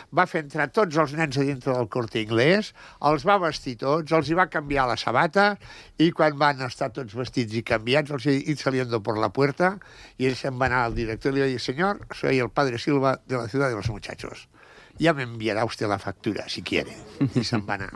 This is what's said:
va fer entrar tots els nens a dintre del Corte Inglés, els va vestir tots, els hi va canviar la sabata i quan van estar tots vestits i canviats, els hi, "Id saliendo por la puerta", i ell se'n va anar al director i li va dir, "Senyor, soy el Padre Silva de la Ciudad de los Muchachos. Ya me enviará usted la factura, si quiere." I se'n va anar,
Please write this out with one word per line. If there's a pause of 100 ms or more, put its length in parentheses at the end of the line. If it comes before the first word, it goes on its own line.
(160)
va
fer
entrar
tots
els
nens
a
dintre
del
Corte
Inglés, (280)
els
va
vestir
tots,
els
hi
va
canviar
la
sabata (420)
i
quan
van
estar
tots
vestits
i
canviats,
els
hi, (140)
"Id
saliendo
por
la
puerta", (380)
i
ell
se'n
va
anar
al
director
i
li
va
dir,
"Senyor, (140)
soy
el
Padre
Silva
de
la
Ciudad
de
los
Muchachos. (520)
Ya
me
enviará
usted
la
factura,
si
quiere." (400)
I
se'n
va
anar,